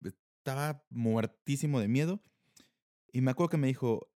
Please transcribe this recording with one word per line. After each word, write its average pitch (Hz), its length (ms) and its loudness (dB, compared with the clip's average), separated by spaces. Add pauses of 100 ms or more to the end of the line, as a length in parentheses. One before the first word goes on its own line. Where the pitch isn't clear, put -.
estaba - 880 -8
muertísimo 120 920 0
de 101 80 0
miedo. 156 340 0 (880)
Y 127 100 -2
me 127 100 2
acuerdo 165 180 0
que 170 80 -2
me 135 100 2
dijo, 127 520 -2